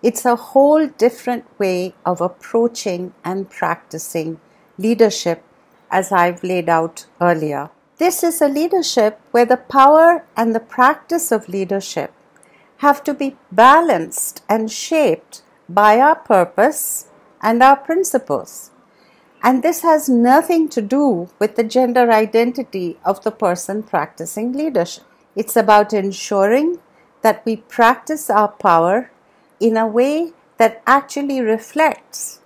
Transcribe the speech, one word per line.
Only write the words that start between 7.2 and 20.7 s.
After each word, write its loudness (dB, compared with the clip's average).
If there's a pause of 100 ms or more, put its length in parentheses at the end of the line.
earlier. -2 (300)
This -2
is -2
a 2
leadership -2 (100)
where 2
the 2
power 4 (100)
and -2
the -2
practice -2
of -2
leadership -6 (640)
have 0
to -4
be -6 (140)
balanced 2
and -2
shaped -4 (260)
by 4
our 4
purpose -2 (340)
and 2
our 6
principles. -6 (720)
And 0
this -2
has 2
nothing 2
to -4